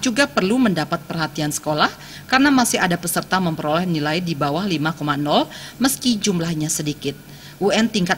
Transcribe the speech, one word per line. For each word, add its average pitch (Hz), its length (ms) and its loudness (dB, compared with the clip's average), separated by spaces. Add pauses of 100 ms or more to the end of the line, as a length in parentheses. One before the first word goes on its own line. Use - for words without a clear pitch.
juga 262 240 2
perlu 214 320 0
mendapat 170 480 0
perhatian 156 480 -4
sekolah 156 400 0 (320)
karena 262 240 4
masih 254 320 4
ada 175 160 2
peserta 175 400 -2
memperoleh 160 480 0
nilai 160 400 0
di 170 80 -2
bawah 147 320 -2
lima 160 240 0
koma 147 240 -2
nol 147 320 4 (320)
meski 240 400 0
jumlahnya 170 480 0
sedikit. 143 480 -4 (480)
U 190 80 2
N 220 240 2
tingkat 185 240 0